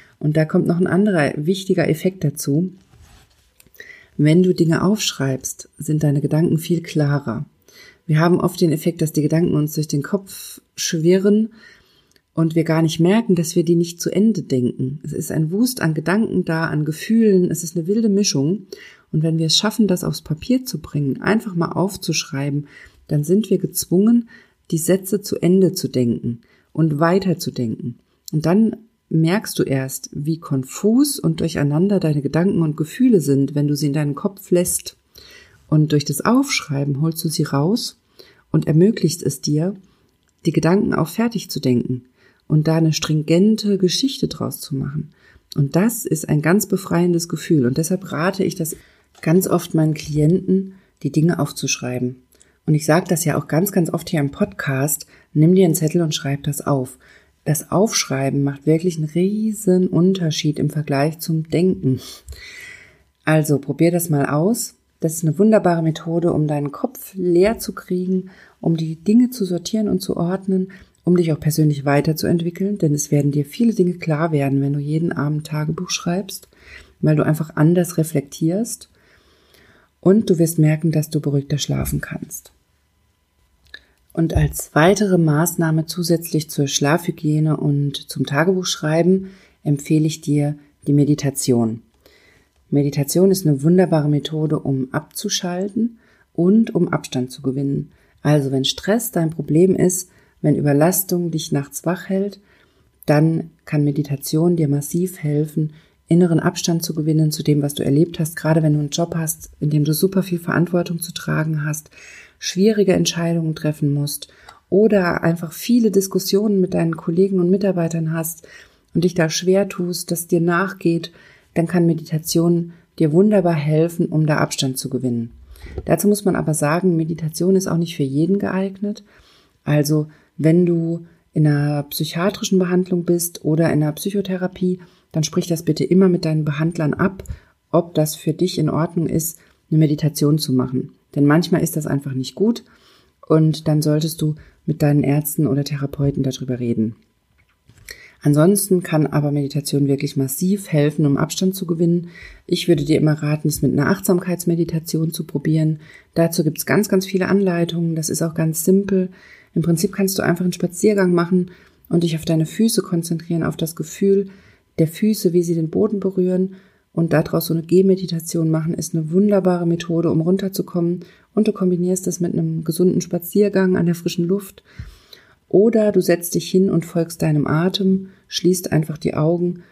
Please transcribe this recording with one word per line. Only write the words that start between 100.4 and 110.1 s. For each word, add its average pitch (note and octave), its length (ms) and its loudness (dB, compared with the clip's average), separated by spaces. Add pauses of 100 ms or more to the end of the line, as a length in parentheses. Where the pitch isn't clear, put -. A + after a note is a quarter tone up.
wenn D3 140 2
Überlastung E3 760 0
dich D#3+ 200 -6
nachts - 340 -6
wach F3+ 240 -4
hält, G3 300 -4 (640)
dann D#3+ 460 2 (140)
kann D3+ 180 0
Meditation D3+ 720 0
dir D#3+ 120 2
massiv E3+ 520 -2
helfen, D3+ 540 -2 (340)
inneren E3+ 320 4
Abstand E3 440 -2
zu - 100 -4
gewinnen D#3 380 2
zu D#3 120 -6
dem, D3+ 180 2
was C#3+ 120 -2
du - 100 -6
erlebt C#3+ 360 2
hast, D#3+ 160 -4
gerade D#3+ 260 2
wenn D#3 120 4
du D3 60 2
einen D3 100 -4
Job E3+ 260 -4
hast, D#3+ 440 -6
in D3+ 100 -2
dem D3 160 2
du D3+ 80 0
super F#3+ 300 0